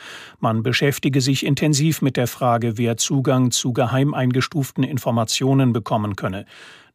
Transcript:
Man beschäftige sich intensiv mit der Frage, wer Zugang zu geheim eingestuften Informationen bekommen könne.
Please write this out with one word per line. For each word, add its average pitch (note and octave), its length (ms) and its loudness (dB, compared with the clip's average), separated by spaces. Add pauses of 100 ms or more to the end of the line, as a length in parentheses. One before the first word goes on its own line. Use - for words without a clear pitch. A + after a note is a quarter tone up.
(400)
Man A2+ 240 0
beschäftige C3+ 560 0
sich C3+ 260 0
intensiv D3+ 560 2
mit C3+ 140 0
der B2 120 0
Frage, A#2+ 500 0
wer A#2 180 0
Zugang B2+ 560 2
zu - 220 -2
geheim C3 400 2
eingestuften C3 720 -2
Informationen C3 880 0
bekommen G#2 420 -2
könne. G2+ 300 -6 (500)